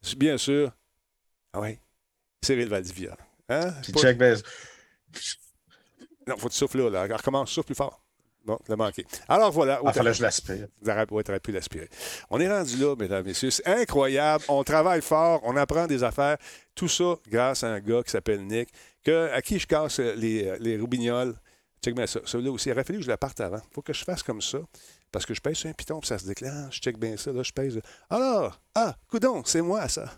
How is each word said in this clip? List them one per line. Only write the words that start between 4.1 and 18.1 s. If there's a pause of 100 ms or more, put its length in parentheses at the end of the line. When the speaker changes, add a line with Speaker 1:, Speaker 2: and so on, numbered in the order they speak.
Speaker 2:
ben, (1900)
Speaker 1:
Non,
faut
que
tu
souffles (120)
là,
là.
Recommence,
souffle
plus
fort. (440)
Bon,
tu
l'as
manqué. (220)
Alors
voilà.
Speaker 2:
Ah,
Speaker 1:
Où
Speaker 2:
fallait
Speaker 1:
t'a-
Speaker 2:
que
je
l'aspire. (160)
Speaker 1:
T'aurais,
ouais,
t'aurais
pu
l'aspirer. (400)
On
est
rendu
là,
mesdames,
messieurs.
C'est
incroyable.
On
travaille
fort,
on
apprend
des
affaires. (360)
Tout
ça (120)
grâce
à
un
gars
qui